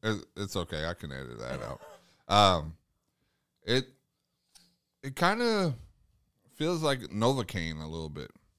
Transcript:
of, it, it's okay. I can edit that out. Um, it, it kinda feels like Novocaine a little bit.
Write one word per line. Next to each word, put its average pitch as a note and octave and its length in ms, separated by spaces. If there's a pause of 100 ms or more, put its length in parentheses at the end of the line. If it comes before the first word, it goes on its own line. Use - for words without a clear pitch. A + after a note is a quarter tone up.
of, G#2+ 140
it, - 80 (120)
it's G2 180
okay. E2 300
I E2+ 80
can E2 180
edit C2 280
that B1 220
out. A1 200 (460)
Um, F#2 460 (880)
it, C3 240 (1160)
it C3+ 120
kinda G3+ 600 (800)
feels D#3+ 260
like C#3 200
Novocaine G2+ 800
a D#2 60
little D#2+ 220
bit. D2 220 (280)